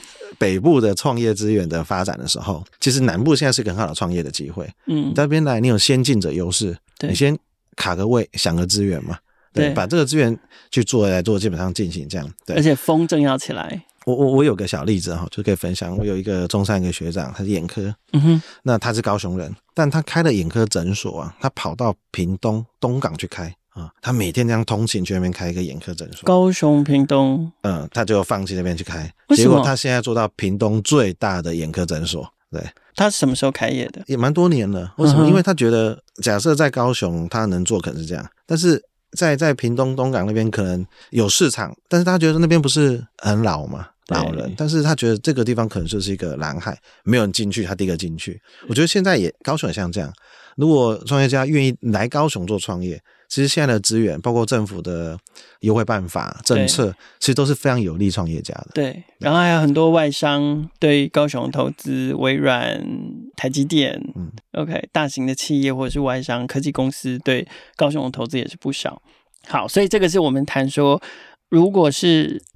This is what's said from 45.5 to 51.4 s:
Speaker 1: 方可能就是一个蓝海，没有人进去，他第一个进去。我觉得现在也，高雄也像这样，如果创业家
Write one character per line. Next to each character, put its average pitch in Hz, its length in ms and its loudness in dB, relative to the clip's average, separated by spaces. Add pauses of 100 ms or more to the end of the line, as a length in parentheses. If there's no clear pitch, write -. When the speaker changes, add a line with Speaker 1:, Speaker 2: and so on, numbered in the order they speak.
Speaker 1:
方 113 140 0
可 101 100 -6
能 85 80 -2
就 98 140 -4
是 98 120 -2
一 95 40 -2
个 80 200 -6
蓝 76 220 -6
海， 85 180 -8 (280)
没 113 120 4
有 120 60 4
人 98 100 0
进 101 180 -2
去， 101 140 -2
他 92 100 -6
第 98 100 -4
一 - 20 0
个 87 100 -2
进 82 200 -8
去。 - 240 -12 (260)
我 117 80 -6
觉 120 60 2
得 170 60 4
现 185 180 0
在 185 120 2
也， 90 160 0 (100)
高 147 140 -2
雄 147 120 -4
也 85 40 -2
像 92 200 -4
这 98 80 -4
样， 71 120 -6 (440)
如 139 100 2
果 127 400 4
创 139 140 2
业 135 80 4
家 131 180 2